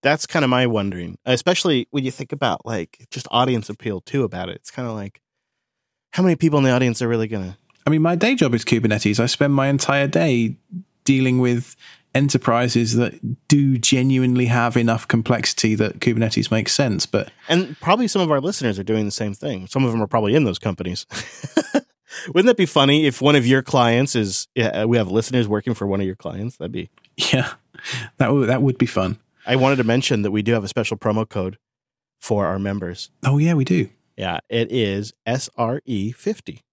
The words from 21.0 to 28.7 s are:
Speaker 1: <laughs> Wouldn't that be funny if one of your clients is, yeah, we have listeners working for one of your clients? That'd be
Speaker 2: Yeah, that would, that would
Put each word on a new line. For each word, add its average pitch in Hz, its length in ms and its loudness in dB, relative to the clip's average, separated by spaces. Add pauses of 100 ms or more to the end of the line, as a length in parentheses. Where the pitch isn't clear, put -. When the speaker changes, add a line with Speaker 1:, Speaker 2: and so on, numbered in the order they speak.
Speaker 1:
<laughs> - 1160 -6
Wouldn't 185 200 4
that 240 100 4
be 185 80 4
funny 147 420 4
if 131 140 -2
one 147 140 6
of 120 120 4
your 131 160 4
clients 123 520 2
is, 101 380 -2
yeah, 110 320 0
we 117 120 2
have 104 120 0
listeners 110 380 0
working 104 260 -2
for 101 140 -4
one 98 140 -2
of 98 40 -2
your 92 100 -6
clients? 98 420 -10
That'd - 160 -10
be - 180 -10 (240)
Speaker 2:
Yeah, - 380 -2 (640)
that 123 140 2
would, 135 180 2
that 127 120 2
would 131 160 2